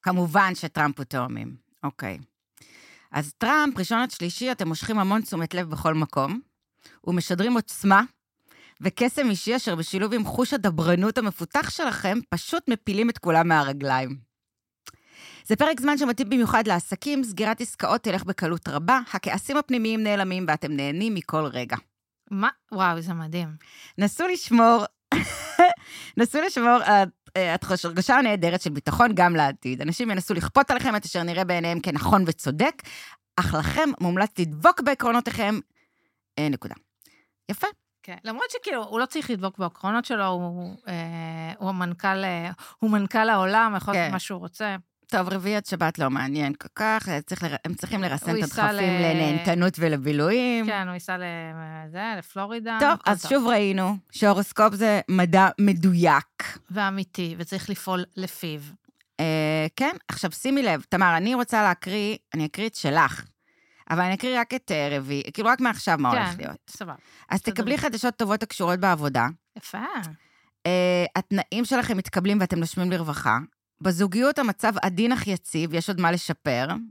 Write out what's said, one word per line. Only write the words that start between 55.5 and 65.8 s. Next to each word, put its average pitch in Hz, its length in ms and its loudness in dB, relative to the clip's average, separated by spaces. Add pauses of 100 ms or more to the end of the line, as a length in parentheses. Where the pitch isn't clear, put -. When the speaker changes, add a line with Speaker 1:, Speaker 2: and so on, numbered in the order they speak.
Speaker 1:
מדויק. 175 1000 4 (120)
Speaker 2:
ואמיתי, 190 680 -4
וצריך 180 320 -6
לפעול 185 340 -4 (120)
לפיו. 175 440 -8 (600)
Speaker 1:
אה, 156 460 0 (100)
כן, 320 200 -2 (120)
עכשיו - 240 -6
שימי 269 300 0
לב, 170 260 0
תמר, 180 280 4
אני 202 180 0
רוצה 233 280 0
להקריא, 208 540 0 (180)
אני 156 120 0
אקריא 196 220 -6
את - 60 -10
שלך, 147 500 0 (680)
אבל 165 120 0
אני 185 120 0
אקריא 247 260 -2
רק - 140 -4
את, - 200 -8
אה, 147 140 0 (100)
רביעי, 139 240 -4 (120)
כאילו, 214 140 0
רק 254 120 4
מעכשיו 202 380 0